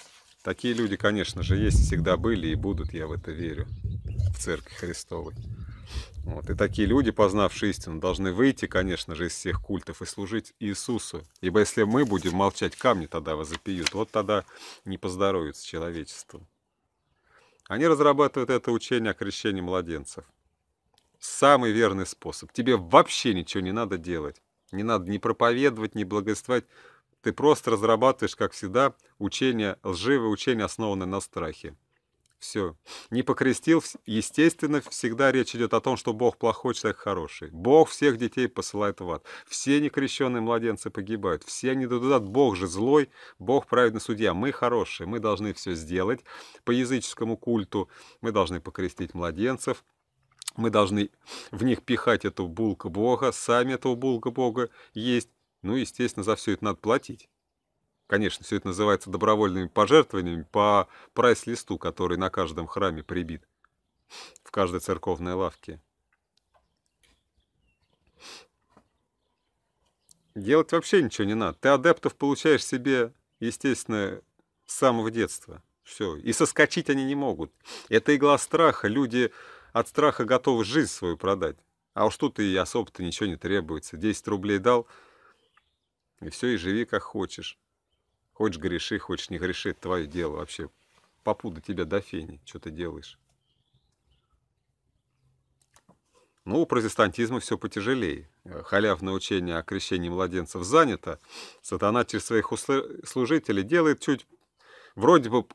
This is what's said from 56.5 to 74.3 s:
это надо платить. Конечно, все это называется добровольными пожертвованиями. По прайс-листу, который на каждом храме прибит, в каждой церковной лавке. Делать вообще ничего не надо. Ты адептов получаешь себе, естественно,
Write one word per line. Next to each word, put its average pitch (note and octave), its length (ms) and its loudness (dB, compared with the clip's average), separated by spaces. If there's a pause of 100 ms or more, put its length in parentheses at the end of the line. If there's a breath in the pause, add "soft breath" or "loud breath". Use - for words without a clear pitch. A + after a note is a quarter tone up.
это F#2+ 120 -4
надо G2+ 140 -2
платить. - 500 -2 (800)
Конечно, G2+ 380 0
все G#2+ 120 -4
это G2 120 -6
называется G2 420 0
добровольными F#2+ 580 2
пожертвованиями. G2 840 4
По G#2 380 4 (240 loud breath)
прайс-листу, A#2 640 2
который F2 380 -2
на F#2 140 0
каждом E2 360 -4
храме E2 360 -2
прибит, E2 440 -6 (960 loud breath)
в - 80 -20
каждой F2+ 300 0
церковной F2+ 540 -4
лавке. F2 460 -6 (4000 loud breath)
Делать C3+ 380 2
вообще E3+ 300 4
ничего A2 240 -2
не G#2 80 0
надо. G2+ 260 -2
Ты C3 80 2
адептов C#3 460 4
получаешь C#3+ 500 2
себе, B2+ 480 0 (280)
естественно, A2 840 -2 (440)